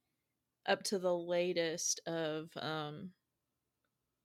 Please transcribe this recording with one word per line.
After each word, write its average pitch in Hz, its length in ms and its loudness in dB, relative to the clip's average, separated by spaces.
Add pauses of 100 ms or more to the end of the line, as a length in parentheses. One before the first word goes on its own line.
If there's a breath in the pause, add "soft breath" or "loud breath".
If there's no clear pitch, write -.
(680)
up 190 160 2
to 202 160 0
the 180 180 2
latest 175 880 2
of, 165 500 -2
um, 156 580 -4 (1120)